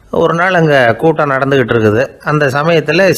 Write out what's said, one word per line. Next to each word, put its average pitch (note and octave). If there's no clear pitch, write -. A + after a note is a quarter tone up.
ஒரு E3
நாள் F3+
அங்க C#3+
கூட்டம் D#3
நடந்துகிட்டு C3+
இருக்குது. A2
அந்த D3
சமயத்துல D#3